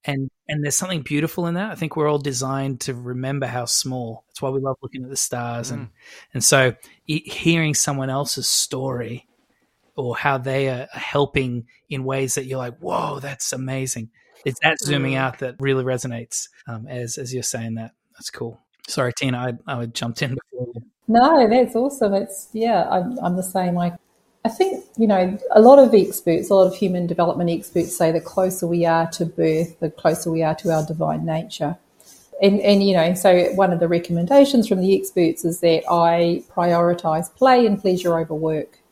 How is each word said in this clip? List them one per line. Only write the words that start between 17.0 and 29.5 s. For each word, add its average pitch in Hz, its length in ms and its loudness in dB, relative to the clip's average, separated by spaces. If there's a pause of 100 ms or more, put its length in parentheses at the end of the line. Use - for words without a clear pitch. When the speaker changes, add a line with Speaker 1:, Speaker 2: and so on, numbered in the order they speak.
Speaker 1:
as 127 140 -10
you're 123 100 -6
saying 113 320 -6
that. 113 160 -10 (220)
That's - 180 -16
cool. - 280 -12 (280)
Sorry, 123 280 -4
Tina, 123 420 -4 (100)
I, 127 140 -6
I 117 40 -6
jumped - 380 -8
in 131 120 -4
before - 380 -10
you. 117 80 -14 (260)
Speaker 4:
No, 247 400 6
that's 247 280 4
awesome. 233 400 0
It's, - 380 -6
yeah, 220 360 0
I'm, 185 300 -2
I'm 175 160 -2
the 180 80 -2
same. 180 320 -2
Like, 175 180 -2 (500)
I 226 60 0
think, 370 340 0 (140)
you 226 80 4
know, 190 320 2 (140)
a 214 100 10
lot 262 160 12
of 240 160 8
experts, 175 560 2
a 202 60 6
lot 190 100 8
of 185 100 0
human 180 300 -2
development 170 460 0
experts 165 440 -4
say 165 160 2
the 165 100 0
closer 185 440 -2
we 170 200 0
are 165 260 2
to 170 140 -4
birth, 160 560 -2